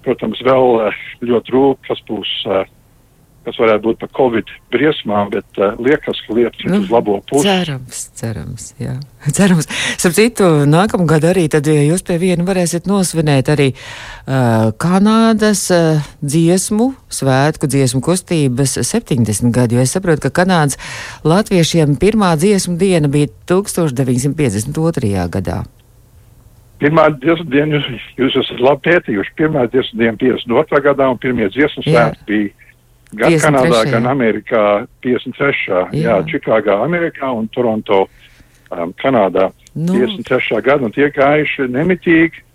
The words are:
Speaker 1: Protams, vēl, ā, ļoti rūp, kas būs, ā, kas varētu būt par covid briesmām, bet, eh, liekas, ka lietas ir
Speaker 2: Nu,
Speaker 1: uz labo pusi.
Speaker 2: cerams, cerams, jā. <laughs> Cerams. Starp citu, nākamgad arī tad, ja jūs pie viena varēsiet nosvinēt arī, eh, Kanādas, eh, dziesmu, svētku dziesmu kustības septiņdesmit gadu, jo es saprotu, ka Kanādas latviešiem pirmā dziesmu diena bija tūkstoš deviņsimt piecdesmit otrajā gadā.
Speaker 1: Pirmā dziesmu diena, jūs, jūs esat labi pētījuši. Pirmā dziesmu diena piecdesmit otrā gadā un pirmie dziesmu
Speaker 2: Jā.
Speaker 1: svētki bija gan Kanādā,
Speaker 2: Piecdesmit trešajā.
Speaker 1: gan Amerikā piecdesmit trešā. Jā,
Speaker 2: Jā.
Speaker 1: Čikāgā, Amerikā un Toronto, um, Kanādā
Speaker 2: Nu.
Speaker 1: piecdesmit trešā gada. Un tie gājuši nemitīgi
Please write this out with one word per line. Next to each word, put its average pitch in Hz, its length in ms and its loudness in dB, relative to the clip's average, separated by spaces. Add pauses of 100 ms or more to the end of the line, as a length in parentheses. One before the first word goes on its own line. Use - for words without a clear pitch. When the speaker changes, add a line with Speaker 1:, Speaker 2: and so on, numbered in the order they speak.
Speaker 1:
Protams, 113 360 -4
vēl, 127 300 2 (100)
ā, 104 140 -2 (240)
ļoti 120 340 -2
rūp, 131 320 2
kas - 200 -8
būs, 104 280 -8 (120)
ā, 95 200 -2 (800)
kas - 140 -10
varētu 107 240 2
būt 113 160 -2
par 107 160 -10
covid 117 320 0 (240)
briesmām, 107 580 0
bet, 104 160 -6 (120)
eh, 101 200 0
liekas, 127 500 -2
ka 110 60 -6
lietas 117 300 -2
ir - 80 -2
Speaker 2:
Nu, 202 80 2
Speaker 1:
uz 185 100 -4
labo 196 380 0
pusi. 143 160 0
Speaker 2:
cerams, 165 720 -4
cerams, - 640 -10
jā. 127 160 -8 (280)
<laughs> 143 140 -2
Cerams. 185 300 4 (300)
Starp 175 180 0
citu, 220 280 2 (240)
nākamgad 165 560 2
arī 175 260 2
tad, 151 160 0
ja 151 140 2
jūs 156 240 0
pie 175 160 -4
viena 175 240 0
varēsiet 180 440 -2
nosvinēt 160 600 0
arī, 147 260 2
eh, 117 1040 -2
Kanādas, 214 840 2 (100)
eh, 160 300 4 (220)
dziesmu, 190 680 0 (160)
svētku 135 580 0
dziesmu 131 340 2
kustības 143 840 0
septiņdesmit 120 680 0
gadu, 120 240 2
jo 123 60 4
es 131 100 0
saprotu, 190 300 0
ka 170 220 0
Kanādas 165 340 2 (460)
latviešiem 165 760 2
pirmā 196 380 2
dziesmu 180 420 0
diena 170 300 2
bija 147 200 2 (200)
tūkstoš 175 460 0
deviņsimt 131 420 0
piecdesmit 127 400 -2
otrajā 107 540 -2
gadā. 90 340 -4 (1160)
Speaker 1:
Pirmā 151 260 4 (100)
dziesmu 165 320 -2
diena, 147 320 0
jūs, 127 220 -8 (160)
jūs 127 240 0
esat - 180 -8
labi 139 300 2
pētījuši. 120 480 -2
Pirmā 156 320 0
dziesmu 123 300 -2
diena 113 200 0
piecdesmit 123 380 0
otrā 151 260 0
gadā 135 260 2
un 120 80 -2
pirmie 123 320 -2
dziesmu 135 360 -2
Speaker 2:
Jā. 120 240 4
Speaker 1:
svētki - 160 -12
bija 104 240 -2 (640)
gan 117 180 0
Kanādā, 147 300 2
Speaker 2:
Piecdesmit 127 100 2
trešajā. 110 200 2
Speaker 1:
gan 117 180 0
Amerikā 113 540 0 (380)
piecdesmit 127 360 -4
trešā. 135 420 -2 (140)
Jā, 147 80 -2
Speaker 2:
Jā. 117 160 2 (100)
Speaker 1:
Čikāgā, 107 560 0
Amerikā 160 480 -4
un 113 160 -6
Toronto, 127 540 -2 (720)
um, 87 220 -8
Kanādā 95 580 0 (200)
Speaker 2:
Nu. 165 220 -4
Speaker 1:
piecdesmit 208 340 -2
trešā 123 360 -2
gada. 135 200 0
Un 107 80 -4
tie 143 180 0
gājuši 143 600 0
nemitīgi 165 720 0 (140)